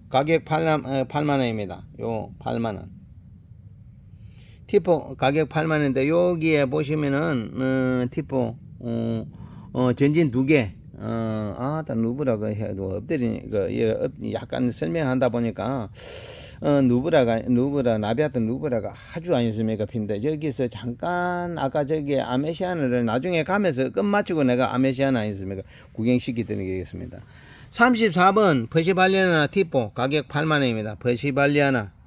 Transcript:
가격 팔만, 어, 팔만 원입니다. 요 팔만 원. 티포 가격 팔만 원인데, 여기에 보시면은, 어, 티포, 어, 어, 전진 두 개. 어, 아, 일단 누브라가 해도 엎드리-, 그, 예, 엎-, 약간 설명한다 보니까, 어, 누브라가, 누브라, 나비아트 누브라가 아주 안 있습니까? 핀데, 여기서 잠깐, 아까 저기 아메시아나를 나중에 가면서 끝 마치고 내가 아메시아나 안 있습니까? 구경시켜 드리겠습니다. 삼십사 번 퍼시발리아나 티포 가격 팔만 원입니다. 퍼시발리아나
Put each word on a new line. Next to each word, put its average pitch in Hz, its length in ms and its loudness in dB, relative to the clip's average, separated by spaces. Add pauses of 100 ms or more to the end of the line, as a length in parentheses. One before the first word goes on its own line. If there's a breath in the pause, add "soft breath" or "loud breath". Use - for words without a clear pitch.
가격 151 360 2
팔만, 156 400 2
어, 135 240 -2
팔만 147 300 0
원입니다. 104 440 -2 (160)
요 113 300 -6 (100)
팔만 117 360 -4
원. 87 140 -12 (1800 loud breath)
티포 165 500 2
가격 143 320 2
팔만 156 300 0
원인데, 135 280 2
여기에 160 600 4
보시면은, 143 880 0
어, 127 540 0
티포, 127 460 -2 (240)
어, 113 460 -2 (480 loud breath)
어, 127 200 2
전진 151 380 4
두 127 140 0
개. 135 260 4 (260)
어, 110 600 -4
아, 147 240 -4
일단 127 200 -4
누브라가 117 460 -2
해도 98 480 -4
엎드리-, 117 540 -4
그, 101 220 0
예, 113 200 2
엎-, - 400 -4
약간 123 400 -2
설명한다 135 560 0
보니까, 117 640 -2 (720 loud breath)
어, 143 200 4
누브라가, 127 680 4
누브라, 123 480 2
나비아트 123 420 0
누브라가 117 540 -2 (200)
아주 170 220 -2
안 123 80 2
있습니까? 110 420 0
핀데, 104 380 -4
여기서 147 460 -2
잠깐, 175 880 -4
아까 143 280 -2
저기 143 320 0
아메시아나를 139 840 0
나중에 147 400 0
가면서 160 460 0
끝 - 100 -2
마치고 202 460 2
내가 123 280 2
아메시아나 131 460 2
안 107 120 0
있습니까? 95 320 -8 (280 loud breath)
구경시켜 120 540 0
드리겠습니다. 92 720 -6 (520 loud breath)
삼십사 214 600 4
번 170 360 4
퍼시발리아나 180 800 4
티포 139 440 0
가격 139 380 -2
팔만 151 320 2
원입니다. 110 340 0
퍼시발리아나 139 960 2 (160)